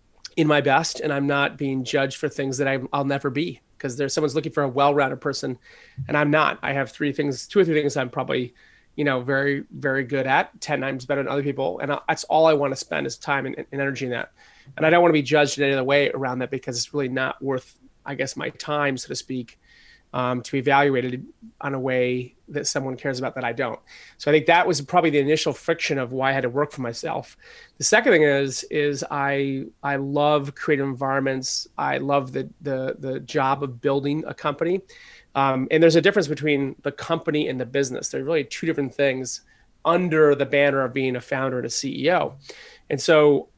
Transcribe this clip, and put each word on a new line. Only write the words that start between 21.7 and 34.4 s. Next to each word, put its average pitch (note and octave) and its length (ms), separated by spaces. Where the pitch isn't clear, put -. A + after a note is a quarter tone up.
a C3+ 60
way B2+ 560
that C#3 180
someone C3 300
cares C3+ 200
about C3 180
that B2+ 100
I A#2 80
don't. A#2 260
So - 120
I D3 40
think D3+ 140
that E3+ 200
was D3+ 140
probably E3 280
the D3 100
initial D3 340
friction D#3+ 440
of B2+ 140
why C3 200
I - 20
had C3+ 100
to B2 60
work C#3+ 240
for C3+ 80
myself. C3 560
The D3 80
second A3+ 260
thing D#3+ 120
is, C#3 420
is D3 440
I, C#3 580
I C#3+ 120
love C#3+ 580
creative C#3 320
environments. C3+ 920
I C#3 220
love C#3 340
the, C3+ 160
the, C3 400
the C3+ 220
job C#3 420
of B2 160
building C#3+ 480
a C#3+ 60
company. E3 480